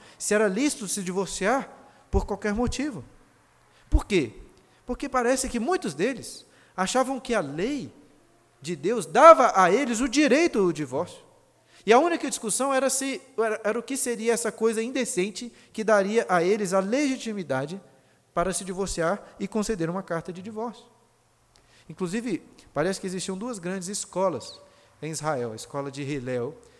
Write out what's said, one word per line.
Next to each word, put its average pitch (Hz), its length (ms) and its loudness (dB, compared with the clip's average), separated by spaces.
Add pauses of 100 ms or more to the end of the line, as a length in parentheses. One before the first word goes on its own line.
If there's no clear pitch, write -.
(180)
se - 160 0
era 214 120 4
lícito 220 400 0
se 196 160 -4
divorciar 185 680 -2 (420)
por 196 140 0
qualquer 208 300 -4
motivo. 240 500 -4 (840)
Por - 160 2
quê? 151 260 0 (520)
Porque 254 240 -6
parece 254 400 0
que 233 100 -2
muitos 285 360 -2
deles 190 520 -6 (300)
achavam 247 420 0
que 233 160 -4
a 208 60 2
lei 170 520 -4 (680)
de 165 160 -6
Deus 180 280 -2
dava 254 500 10
a 185 160 6
eles 233 300 0
o 277 80 0
direito 285 500 4
ao 180 140 2
divórcio. 147 520 -6 (600)
E 196 80 6
a 240 80 10
única 330 280 0
discussão 247 460 -2
era 262 160 2
se, 269 320 -4 (160)
era, 214 240 0
era 220 160 0
o 226 40 -6
que 262 140 -8
seria 233 360 -2
essa 220 180 -2
coisa 220 320 0
indecente 233 680 -4 (200)
que 220 120 -6
daria 208 440 4
a 180 140 4
eles 190 300 0
a 190 80 2
legitimidade 196 1000 -2 (540)
para 175 180 0
se 190 120 -6
divorciar 185 580 -2 (160)
e 202 80 -6
conceder 202 420 -2
uma 185 140 -4
carta 170 300 -6
de 185 100 -14
divórcio. 220 420 -10 (1040)
Inclusive, 190 540 -6 (320)
parece 185 260 -2
que 196 60 -8
existiam 185 320 -8
duas 226 220 -10
grandes 180 260 -8
escolas 185 720 -4 (400)
em 156 120 -8
Israel: 135 400 -4
a - 20 -10
escola 139 340 -8
de 139 140 -10
Hillel 131 560 -6 (220)